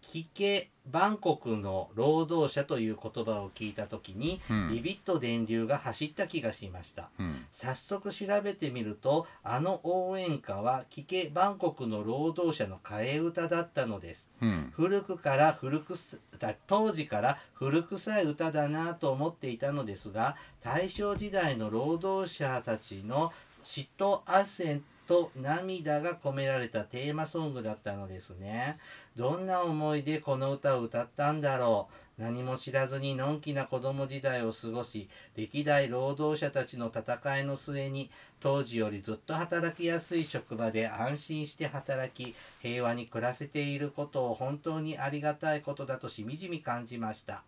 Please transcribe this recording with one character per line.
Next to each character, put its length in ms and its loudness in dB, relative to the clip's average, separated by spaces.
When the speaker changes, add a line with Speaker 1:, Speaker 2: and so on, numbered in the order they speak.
Speaker 1:
聞 340 -10
け、 360 2
バ 220 4
ン 80 2
コ 220 2
ク 180 -2
の 380 -2
労 320 4
働 260 2
者 140 0
と 120 0
い 120 2
う 120 -4
言 220 -4
葉 160 0
を 80 -6
聞 220 -6
い 20 -12
た 140 -6
時 240 -10
に、 280 -4
Speaker 2:
う 40 2
ん。 160 0
Speaker 1:
ビ 120 0
ビ 80 -2
ッ 40 -10
と 120 2
電 280 0
流 200 2
が 120 2
走 260 -4
っ 80 -6
た 140 -2
気 160 -4
が 100 0
し 160 -10
ま 140 -10
し 120 -18
た。 140 -12
Speaker 2:
う 40 -2
ん。 280 -4
Speaker 1:
早 240 -6
速 360 -6
調 160 -6
べ 100 -2
て 180 -2
み 120 -4
る 180 -4
と、 260 4
あ 180 0
の 220 0
応 360 2
援 160 0
歌 260 -4
は、 300 2
聞 160 -12
け、 260 -2
バ 160 4
ン 80 -2
コ 160 2
ク 140 -4
の 180 -2
労 280 0
働 220 2
者 120 0
の 180 -8
替 300 -2
え 40 2
歌 300 0
だ 120 4
っ 120 -4
た 140 2
の 120 -4
で 140 -10
す。 160 -18
Speaker 2:
う 40 4
ん。 300 2
Speaker 1:
古 240 4
く 160 -6
か 200 2
ら 180 8
古 260 -2
く 160 -8
す-、 220 -14
当 260 4
時 140 -2
か 160 0
ら 160 4
古 280 2
臭 380 0
い 40 4
歌 280 0
だ 160 2
な 240 0
と 180 0
思 180 2
っ 60 -4
て 140 -6
い 80 -2
た 160 0
の 140 -2
で 100 -6
す 160 -12
が、 240 0
大 280 0
正 260 0
時 140 -4
代 260 2
の 140 0
労 260 2
働 340 0
者 320 -2
た 140 0
ち 200 -10
の 360 2
血 240 -8
と 400 2
汗 560 4
と 280 6
涙 680 0
が 120 0
込 200 -2
め 120 0
ら 120 2
れ 100 -2
た 160 -2
テ 220 -4
ー 80 0
マ 100 0
ソ 200 -2
ン 100 -2
グ 80 -4
だ 100 -2
っ 100 -6
た 120 -4
の 140 -8
で 120 -10
す 120 -16
ね。 460 -4
ど 220 2
ん 80 -4
な 160 2
思 340 2
い 60 0
で 160 0
こ 180 0
の 160 0
歌 240 2
を 60 0
歌 220 0
っ 120 -12
た 140 4
ん 100 0
だ 160 4
ろ 320 4
う。 40 -6
何 200 -2
も 140 -2
知 160 -8
ら 140 4
ず 140 -2
に 140 -2
の 180 0
ん 80 -2
き 140 -4
な 100 0
子 160 -2
供 260 0
時 140 -6
代 240 0
を 80 0
過 160 -8
ご 160 -4
し、 240 -10
歴 280 -2
代 240 4
労 260 0
働 240 2
者 120 0
た 140 0
ち 140 -12
の 160 -4
戦 460 -2
い 40 -2
の 120 -2
末 340 -4
に、 200 -4
当 240 2
時 140 -4
よ 120 2
り 120 -6
ず 120 -4
っ 20 -8
と 180 -6
働 420 0
き 80 -4
や 160 2
す 160 -4
い 80 2
職 320 -6
場 140 2
で 180 0
安 300 -2
心 280 -4
し 80 -12
て 120 -4
働 440 -2
き、 240 -10
平 220 -2
和 120 2
に 120 -6
暮 180 -4
ら 100 0
せ 120 -8
て 160 -2
い 160 -2
る 120 -2
こ 160 -4
と 240 0
を 40 0
本 240 -2
当 220 -2
に 180 -4
あ 100 -2
り 120 -2
が 140 0
た 200 0
い 80 -2
こ 120 -4
と 120 -6
だ 120 -2
と 100 -8
し 140 -10
み 140 -6
じ 120 -8
み 120 -4
感 260 -4
じ 120 -10
ま 160 -4
し 80 -16
た。 260 -10